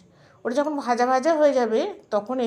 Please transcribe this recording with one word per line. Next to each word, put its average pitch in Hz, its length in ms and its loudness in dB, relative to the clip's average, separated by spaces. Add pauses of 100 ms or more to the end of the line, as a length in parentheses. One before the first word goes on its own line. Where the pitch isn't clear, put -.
(440)
ওটা 247 160 -4
যখন 294 140 -2 (100)
ভাজা 240 280 0
ভাজা 262 280 2
হয়ে 294 200 6
যাবে, 226 220 0 (320)
তখন 214 340 -2